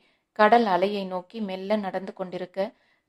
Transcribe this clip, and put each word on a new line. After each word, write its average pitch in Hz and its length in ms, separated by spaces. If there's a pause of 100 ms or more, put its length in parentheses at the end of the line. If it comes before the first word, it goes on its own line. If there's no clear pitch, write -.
(380)
கடல் 220 280
அலையை 196 400
நோக்கி 185 340
மெல்ல 190 360
நடந்து 190 360
கொண்டிருக்க, 180 460 (500)